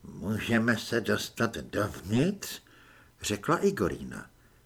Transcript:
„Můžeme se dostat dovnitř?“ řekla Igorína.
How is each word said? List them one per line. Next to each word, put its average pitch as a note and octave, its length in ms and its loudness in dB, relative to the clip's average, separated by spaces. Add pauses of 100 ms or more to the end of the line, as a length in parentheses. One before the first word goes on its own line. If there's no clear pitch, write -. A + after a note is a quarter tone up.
„Můžeme G#2+ 720 0
se A#2 240 0
dostat G#2 560 0
dovnitř?“ G#2+ 1040 0 (600)
řekla D3 360 0
Igorína. C2+ 680 0 (400)